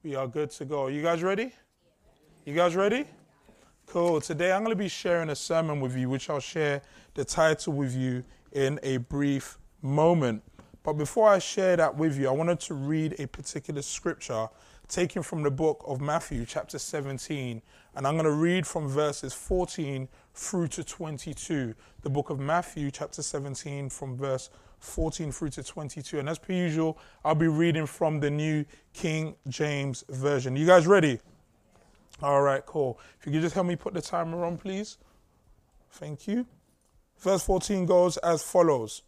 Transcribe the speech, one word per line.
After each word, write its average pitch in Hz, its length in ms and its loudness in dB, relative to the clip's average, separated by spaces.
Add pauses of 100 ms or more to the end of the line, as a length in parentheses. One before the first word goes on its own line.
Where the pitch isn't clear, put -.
We 143 140 -6
are 135 100 -2
good 147 240 -4
to - 140 -12
go. 139 240 -2
You 143 120 -4
guys 165 220 2
ready? 202 300 0 (920)
You 147 120 -4
guys 175 180 4
ready? 214 300 2 (840)
Cool. 170 340 2
Today 175 300 0
I'm 196 140 2
gonna 226 100 0
be 190 140 -2
sharing 170 420 0
a 135 60 -2
sermon 160 420 0
with 131 180 -2
you, 127 120 0
which 131 200 -4
I'll 143 120 -2
share 147 420 -2 (320)
the 139 100 -4
title 160 500 2
with 135 200 -2
you 127 300 -2 (260)
in 139 320 0
a 135 140 0
brief 143 600 -2 (220)
moment. 147 600 4 (400)
But 151 120 -2
before 180 340 4
I 202 100 8
share 185 380 2
that 156 200 2
with 147 220 0
you, 135 100 0
I 127 40 2
wanted 165 280 0
to - 140 -10
read 151 460 -2
a 135 80 -6
particular 143 540 -10
scripture - 680 -6 (400)
taken 180 340 -2
from 151 220 -6
the 143 60 4
book 151 360 0
of 131 140 -6
Matthew, 143 440 -4
chapter - 360 -8
seventeen. 135 840 -6 (320)
And 135 140 2
I'm 156 80 2
gonna 156 160 4
read 165 340 2
from 156 220 -4
verses 139 460 0
fourteen 147 720 -2 (260)
through 170 340 -2
to 170 140 -8
twenty-two. 147 920 -6 (240)
The - 100 -6
book 139 180 0
of 139 120 -6
Matthew, 151 500 -2
chapter - 320 -8
seventeen, 143 680 -6
from 131 280 -10
verse 135 340 -4 (320)
fourteen 156 500 -4
through 151 180 -6
to - 120 -12
twenty-two. 151 560 -10
And 139 100 -4
as 160 100 -4
per - 140 -8
usual, 160 460 0 (260)
I'll 156 100 4
be 165 140 4
reading 160 380 2
from 156 340 -2
the 143 100 0
New 151 340 0 (280)
King 160 440 -4 (120)
James 139 600 -4
Version. 131 480 0
You 151 100 2
guys 175 200 10
ready? 165 340 6 (1000)
All 143 220 4
right, 139 240 2
cool. 131 340 -2 (180)
If - 80 -16
you 143 60 -4
could 156 100 2
just 170 120 -2
help 185 120 2
me 175 100 0
put - 180 -8
the 160 80 -4
timer 170 420 -4
on, 170 140 -4
please. 196 400 -8 (920)
Thank 151 380 -12
you. 240 180 0 (720)
Verse 190 260 2
fourteen 185 420 0
goes 180 320 6
as 170 240 2
follows. 143 640 2